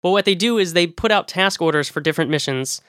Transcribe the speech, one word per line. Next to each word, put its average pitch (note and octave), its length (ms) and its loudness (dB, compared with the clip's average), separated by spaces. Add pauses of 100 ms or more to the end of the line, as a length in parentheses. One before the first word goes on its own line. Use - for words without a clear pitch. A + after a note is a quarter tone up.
but F3+ 100 0
what G3 160 4
they G3 100 2
do A3+ 220 0
is F3 160 0
they F3 120 4
put F#3+ 240 -2
out G#3 160 2
task F#3 340 0
orders D3+ 280 0
for - 120 -6
different D3+ 300 -2
missions, C3+ 580 -4